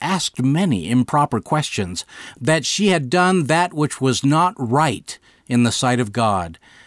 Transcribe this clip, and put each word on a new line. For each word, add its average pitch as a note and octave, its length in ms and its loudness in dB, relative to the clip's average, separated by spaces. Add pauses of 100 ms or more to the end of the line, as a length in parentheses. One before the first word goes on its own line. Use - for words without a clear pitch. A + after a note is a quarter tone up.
asked E3+ 400 -2
many C3+ 480 0
improper B2+ 500 2
questions, G2+ 640 -4 (340)
that D#3 260 0
she G3+ 220 0
had D#3+ 220 0
done F3+ 360 2
that E3+ 280 0
which D3+ 260 -2
was C3 240 0
not D#3+ 340 2
right C3 600 -2 (300)
in A#2+ 160 2
the A#2 80 2
sight B2 280 0
of G#2+ 140 -4
God. G2 460 -2 (280)